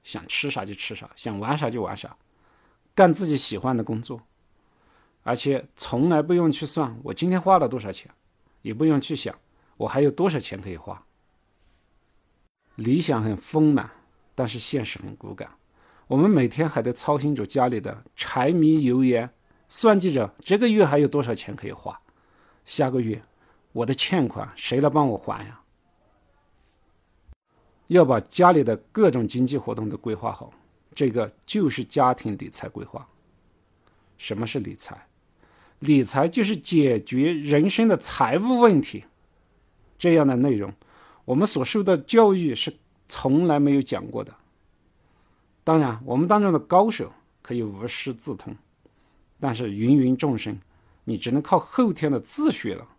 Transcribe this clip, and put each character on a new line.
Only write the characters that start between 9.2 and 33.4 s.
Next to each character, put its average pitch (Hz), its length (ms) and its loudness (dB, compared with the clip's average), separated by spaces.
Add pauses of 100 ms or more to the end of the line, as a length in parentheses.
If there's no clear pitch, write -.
我 113 100 -6
还 135 140 -2
有 143 100 4
多 175 200 0
少 151 100 -4
钱 98 180 -12
可 98 120 -14
以 85 80 -12
花。 95 260 -18 (1700)
理 120 220 -2
想 143 240 -2
很 107 140 -2
丰 151 380 2
满， 113 160 -2 (440)
但 123 140 -2
是 117 100 -10
现 123 240 -6
实 - 160 -10
很 104 180 -14
骨 104 180 -16
感。 - 240 -16 (480)
我 131 100 -2
们 170 120 4
每 143 200 4
天 156 200 -2
还 131 140 -4
得 120 100 -4
操 147 240 -2
心 143 200 -2
着 113 100 -6
家 127 220 0
里 117 120 -4
的 - 220 -12 (140)
柴 131 340 -2
米 156 320 4
油 127 220 2
盐， 123 280 2 (360)
算 214 280 4
计 180 160 0
着 117 280 -2
这 196 180 2
个 240 100 2
月 214 160 6
还 147 140 4
有 147 80 4
多 143 160 0
少 120 100 -4
钱 104 220 -10
可 101 140 -12
以 95 40 -10
花， - 240 -14 (680)
下 135 260 -2
个 127 100 0
月 110 220 -4 (480)
我 113 160 -4
的 131 80 0
欠 156 320 0
款 104 300 -8
谁 - 240 -2
来 147 100 4
帮 143 160 2
我 110 100 -2
还 104 300 -10
呀？ 110 140 -20 (2250)
要 170 180 6
把 127 140 4
家 175 320 4
里 151 140 4
的 110 120 0
各 - 320 0
种 120 200 0
经 127 180 -2
济 127 100 -4
活 - 160 -8
动 110 160 -6
都 - 80 -8
规 113 160 -6
划 107 200 -6
好， - 200 -18 (440)
这 135 140 0
个 110 220 -2 (140)
就 190 240 0
是 117 140 -6
家 127 280 2
庭 110 280 -8
理 - 100 -14
财 - 180 -14
规 - 160 -14
划。 - 240 -18 (1120)